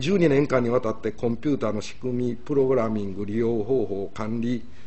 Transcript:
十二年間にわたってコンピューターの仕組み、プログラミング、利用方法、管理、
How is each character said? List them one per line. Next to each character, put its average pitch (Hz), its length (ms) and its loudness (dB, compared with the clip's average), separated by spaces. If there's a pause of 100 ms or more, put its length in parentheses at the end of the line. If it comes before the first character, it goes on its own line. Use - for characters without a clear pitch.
十 175 180 2
二 175 100 6
年 143 200 4
間 127 160 2
に 117 60 2
わ 127 100 4
た 110 100 -2
っ 107 100 -4
て 107 120 -2
コ - 160 -2
ン 117 80 0
ピ 131 140 -2
ュ 139 40 2
ー 131 40 -2
タ 113 100 0
ー 107 40 0
の 104 80 -2
仕 - 160 -10
組 123 340 -2
み、 117 40 -4
プ 139 220 -4
ロ 135 100 4
グ 135 80 2
ラ 113 140 2
ミ 107 160 -2
ン 98 100 -4
グ、 101 100 -4
利 104 120 -4
用 117 260 2
方 117 240 0
法、 98 260 -4
管 113 280 -4
理、 120 240 -2 (220)